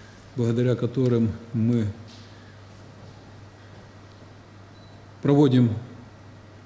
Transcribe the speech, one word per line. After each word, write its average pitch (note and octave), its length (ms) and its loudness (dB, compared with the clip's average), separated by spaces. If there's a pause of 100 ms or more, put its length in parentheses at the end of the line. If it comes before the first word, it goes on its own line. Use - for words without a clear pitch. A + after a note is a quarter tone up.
(360)
благодаря A#2+ 400 0
которым A#2+ 560 0 (220)
мы A2+ 320 2 (3250)
проводим C3+ 480 6 (960)